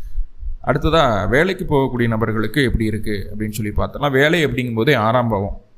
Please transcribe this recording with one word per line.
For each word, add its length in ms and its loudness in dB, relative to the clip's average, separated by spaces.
அடுத்ததா, 640 0
வேலைக்கு 360 0
போகக்கூடிய 440 0
நபர்களுக்கு 560 0
எப்படி 200 0
இருக்கு 500 -2
அப்படின்னு 160 -4
சொல்லி 260 -4
பார்த்தோம்னா, 340 0
வேலை 360 4
அப்படிங்கும் 280 -2
போதே 200 4
ஆறாம் 340 2
பாவம். 320 -2